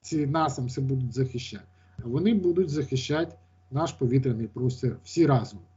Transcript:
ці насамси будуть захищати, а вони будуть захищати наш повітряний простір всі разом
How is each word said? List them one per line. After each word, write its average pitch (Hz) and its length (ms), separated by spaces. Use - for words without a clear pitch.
ці 151 260
насамси 139 540
будуть 131 320
захищати, 123 520
а 120 40
вони 175 260
будуть 175 360
захищати 147 680
наш 139 220
повітряний 123 540
простір 123 580
всі 170 220
разом 117 340